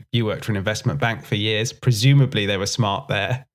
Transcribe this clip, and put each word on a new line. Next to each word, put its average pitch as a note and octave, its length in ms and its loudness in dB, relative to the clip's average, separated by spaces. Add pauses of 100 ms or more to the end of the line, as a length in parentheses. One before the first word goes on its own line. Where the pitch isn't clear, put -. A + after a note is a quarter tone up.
(120)
you A#2 140 0
worked G2+ 180 -4
for A2+ 80 -2
an G#2 40 0
investment G#2 440 -2
bank A2+ 240 -4
for - 120 -4
years. G#2+ 360 -2
Presumably B2 720 2
they G2+ 140 0
were G2 80 -2
smart G2 420 -2
there. G2+ 460 -2